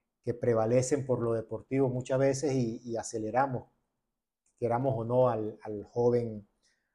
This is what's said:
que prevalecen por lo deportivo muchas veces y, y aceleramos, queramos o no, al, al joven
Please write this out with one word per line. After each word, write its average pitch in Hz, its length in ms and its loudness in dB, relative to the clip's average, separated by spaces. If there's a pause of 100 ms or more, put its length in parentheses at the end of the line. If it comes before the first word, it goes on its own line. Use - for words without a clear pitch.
(220)
que 117 120 -4
prevalecen 123 720 2
por 120 160 0
lo 117 140 0
deportivo 131 540 -2
muchas 127 300 -2
veces 139 360 2
y, 120 280 -2
y 113 140 -6
aceleramos, 110 720 -2 (920)
queramos 120 380 0
o 117 80 -4
no, 123 240 4
al, 110 340 -2
al 107 220 -8
joven 120 640 0 (460)